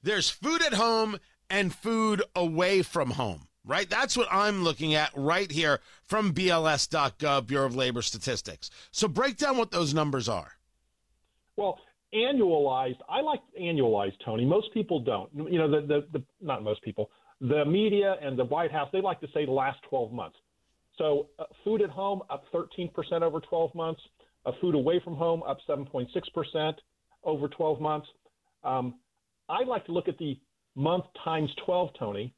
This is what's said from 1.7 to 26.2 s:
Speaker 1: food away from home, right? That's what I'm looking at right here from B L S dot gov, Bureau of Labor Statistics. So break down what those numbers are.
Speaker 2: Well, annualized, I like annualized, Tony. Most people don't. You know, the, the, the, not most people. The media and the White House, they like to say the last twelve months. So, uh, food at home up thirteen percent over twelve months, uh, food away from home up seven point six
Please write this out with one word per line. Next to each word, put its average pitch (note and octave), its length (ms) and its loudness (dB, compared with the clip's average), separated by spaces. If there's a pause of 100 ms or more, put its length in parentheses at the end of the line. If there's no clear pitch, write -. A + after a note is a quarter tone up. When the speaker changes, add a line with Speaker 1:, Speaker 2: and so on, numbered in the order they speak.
Speaker 1:
food A3 480 0 (140)
away F3+ 480 4
from C3+ 280 -2
home, G#2+ 360 -4 (180)
right? E3+ 240 -2
That's A3 260 0
what A#3+ 140 2
I'm G3+ 340 2
looking D#3+ 300 2
at D3+ 220 2
right E3 340 0
here D3 300 2 (240)
from G#3 280 2
B F3+ 200 4
L D#3+ 160 4
S D3+ 180 2
dot D3 320 0
gov, C#3 300 2
Bureau C3+ 180 2
of B2 100 -2
Labor B2+ 280 0
Statistics. - 680 -6 (220)
So - 160 0
break G#3+ 300 0
down C#4 200 2
what A3+ 140 0
those E3 220 0
numbers C#3 360 0
are. F#2 220 -4 (1040)
Speaker 2:
Well, G3+ 240 -2 (340)
annualized, D#3 960 2
I G3 140 -2
like D4+ 200 -2 (180)
annualized, A#2 640 2
Tony. A#2 220 -2
Most G3 280 2
people F#3 260 -2
don't. A2+ 340 -4
You D#3+ 240 -4
know, D#3 140 4
the, D3 160 2
the, D3 200 0 (120)
the, C3+ 40 -12 (160)
not C3+ 220 -4
most G#2+ 220 -4
people. G#2+ 260 -6 (320)
The C#3+ 240 2
media G3 560 2
and C3+ 160 -6
the B2+ 80 2
White D#3 260 -2
House, D3 200 -4
they F#3+ 100 0
like F#3+ 200 -2
to D3+ 120 -12
say D3+ 120 0
the B2+ 60 -2
last C3+ 280 0 (100)
twelve A#2+ 220 -2
months. A2 260 -12 (600)
So, D3 320 0 (100)
uh, D#3+ 60 -10 (180)
food G#3 180 0
at G3 80 0
home F#3+ 400 -4
up C#3 220 -8
thirteen F3 380 -6
percent E3 340 -2
over D#3+ 160 0
twelve E3 340 -2
months, E3 280 -6 (440)
uh, B2+ 140 -4
food F3 160 2
away D#3 260 2
from E3+ 140 -10
home E3 280 0
up C3+ 220 -6
seven C#3+ 200 -4
point B2+ 280 -6
six F3 140 -4